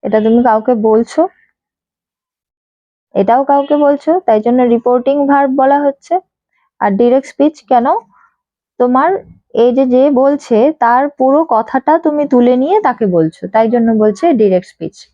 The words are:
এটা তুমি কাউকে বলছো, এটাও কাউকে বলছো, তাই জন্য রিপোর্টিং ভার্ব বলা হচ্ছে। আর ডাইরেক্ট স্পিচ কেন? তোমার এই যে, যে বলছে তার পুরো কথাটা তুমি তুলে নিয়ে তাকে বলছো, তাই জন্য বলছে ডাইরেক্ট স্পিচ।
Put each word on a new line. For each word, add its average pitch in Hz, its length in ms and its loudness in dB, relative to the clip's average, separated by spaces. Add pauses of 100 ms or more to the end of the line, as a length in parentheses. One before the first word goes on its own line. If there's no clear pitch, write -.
এটা 214 180 -2
তুমি 226 220 2
কাউকে 220 380 0
বলছো, 226 400 0 (1900)
এটাও 226 280 0
কাউকে 277 340 0
বলছো, 294 340 0 (120)
তাই 214 180 0
জন্য 240 240 0
রিপোর্টিং 247 500 0 (120)
ভার্ব 277 280 0
বলা 277 240 2
হচ্ছে। 285 340 -4 (680)
আর 214 100 0
ডাইরেক্ট 240 380 0
স্পিচ 302 260 -2 (120)
কেন? 247 200 0 (920)
তোমার 254 300 0 (440)
এই 240 200 2
যে, 269 120 0
যে 254 260 2
বলছে 269 460 0 (220)
তার 240 300 2
পুরো 269 360 0
কথাটা 254 540 -2
তুমি 294 280 -2
তুলে 247 300 2
নিয়ে 311 240 0
তাকে 240 260 -4
বলছো, 165 400 -2
তাই 220 220 0
জন্য 233 180 0 (100)
বলছে 214 360 0
ডাইরেক্ট 190 360 0
স্পিচ। - 260 -12 (180)